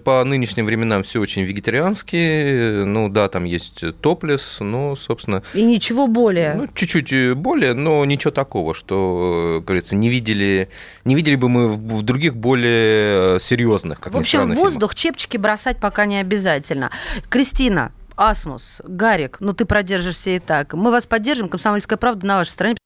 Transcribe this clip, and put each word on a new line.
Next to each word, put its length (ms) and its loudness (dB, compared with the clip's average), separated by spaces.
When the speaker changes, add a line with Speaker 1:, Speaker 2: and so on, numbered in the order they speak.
Speaker 1:
по 200 4
нынешним 420 -2
временам 360 0
все 180 -4
очень 220 -2
вегетариански. 1400 0
Ну 240 0
да, 200 2
там 160 -4
есть 380 -6
топлес, 600 -2
но, 360 -4
собственно, 460 -4
Speaker 2:
И 100 2
ничего 420 2
более. 480 2
Speaker 1:
ну, 200 -4
чуть-чуть, 380 -2
э, 220 2
более, 400 0
но 300 2
ничего 260 0
такого, 440 -2
что, 840 0
э, 40 -2
как 60 -10
говорится, 300 -2
не 120 2
видели, 600 0
не 100 4
видели 220 4
бы 120 2
мы 200 4
в, 300 -4
в 40 -2
других 340 0
более, 1000 2
э, 40 0
серьезных, 600 0
как 120 -10
Speaker 2:
В 40 -4
Speaker 1:
ни 40 2
Speaker 2:
общем, 80 0
Speaker 1:
странно, 120 2
Speaker 2:
в 40 0
Speaker 1:
фильмах. 160 4
Speaker 2:
воздух 220 -2
чепчики 420 -2
бросать 420 -2
пока 280 0
не 120 0
обязательно. 720 -2
Кристина, 640 2
Асмус, 680 -2
Гарик, 560 0
ну 120 -2
ты 120 -2
продержишься 640 0
и 80 0
так. 360 -2
Мы 160 2
вас 160 2
поддержим. 420 -2
"Комсомольская 500 -2
правда" 280 -2
на 120 2
вашей 120 0
стороне. 360 -2